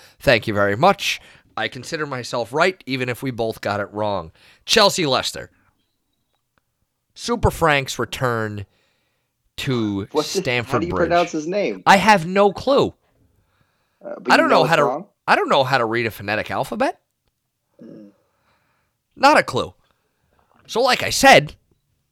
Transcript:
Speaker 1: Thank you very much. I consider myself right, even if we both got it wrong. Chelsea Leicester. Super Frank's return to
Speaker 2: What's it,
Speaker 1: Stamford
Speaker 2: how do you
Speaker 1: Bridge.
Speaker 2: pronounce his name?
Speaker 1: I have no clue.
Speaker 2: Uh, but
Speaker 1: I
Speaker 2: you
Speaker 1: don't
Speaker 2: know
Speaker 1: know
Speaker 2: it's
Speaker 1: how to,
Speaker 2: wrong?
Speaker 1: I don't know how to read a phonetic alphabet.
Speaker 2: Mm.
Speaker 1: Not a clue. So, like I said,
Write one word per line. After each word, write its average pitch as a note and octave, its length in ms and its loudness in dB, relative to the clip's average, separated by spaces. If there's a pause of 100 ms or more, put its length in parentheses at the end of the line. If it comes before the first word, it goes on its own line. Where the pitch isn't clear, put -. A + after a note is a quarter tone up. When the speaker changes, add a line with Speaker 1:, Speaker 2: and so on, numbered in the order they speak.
(180)
Speaker 1:
Thank A#2+ 300 2
you A2 60 -2
very G2+ 220 2
much. F#3+ 440 0 (360)
I A2 120 -6
consider D3+ 360 -8
myself B2 480 -8
right, F3+ 320 -2
even B2+ 240 -4
if A#2+ 140 -6
we C#3 80 -4
both A2+ 300 -6
got G2+ 180 -4
it G2 140 -6
wrong. G2+ 400 -4 (320)
Chelsea G3+ 420 2
Leicester. - 440 -4 (1600)
Super A3+ 360 -2
Frank's C#3+ 480 0
return A2 680 -4 (920)
to G#2+ 540 -4
Speaker 2:
What's D3+ 240 -4
it, F#3+ 60 -2
Speaker 1:
Stamford B2 300 -2
Speaker 2:
how - 80 0
do F3 60 -4
you F3 60 -6
Speaker 1:
Bridge. F3+ 160 0
Speaker 2:
pronounce F3 240 0
his D#3 140 -6
name? E3 400 -4
Speaker 1:
I E3+ 100 8
have F#3+ 300 2
no G3 260 2
clue. A#3+ 400 0 (1120)
Speaker 2:
Uh, - 160 -12
but C#3 120 0
Speaker 1:
I - 20 8
Speaker 2:
you C4+ 80 6
Speaker 1:
don't D#4+ 80 2
Speaker 2:
know A3 60 6
Speaker 1:
know E3 80 6
Speaker 2:
it's D3+ 60 0
Speaker 1:
how E3 60 4
to, D3 80 4
Speaker 2:
wrong? C#3+ 220 -4 (200)
Speaker 1:
I F3+ 100 4
don't F4 120 -2
know D3+ 160 2
how C3 140 0
to A#2+ 80 2
read A2+ 200 -2
a A2 40 -2
phonetic G2+ 400 -6
alphabet. G#3 500 -4 (800)
Speaker 2:
Mm. G#2 280 -20 (1040)
Speaker 1:
Not C#4 240 4
a F3+ 40 2
clue. G2 300 -6 (920)
So, A3+ 160 -2
like C4 200 2
I F2 80 -4
said, F#3 440 6 (580)